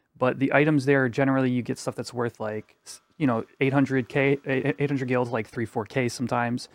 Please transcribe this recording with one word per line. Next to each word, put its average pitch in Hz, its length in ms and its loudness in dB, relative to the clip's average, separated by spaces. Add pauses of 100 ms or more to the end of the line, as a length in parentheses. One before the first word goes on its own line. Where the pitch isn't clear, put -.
(180)
but 127 220 0
the 135 140 2
items 147 320 4
there, 135 240 4
generally 135 400 0
you 123 120 0
get 117 180 -6
stuff - 160 -8
that's - 180 -10
worth, 120 260 -6
like, 107 360 -8 (100)
s-, - 160 -20 (160)
you 151 100 0
know, 113 180 0 (140)
eight 135 140 2
hundred 135 360 2
K, 139 360 2
eh, 131 200 -2
eh, 147 140 0
eight 143 100 0
hundred 135 180 -2
gil, 123 180 0
like, 120 220 -4
three, 117 180 -6
four 107 200 -6
K 127 240 -2
sometimes. 120 640 -4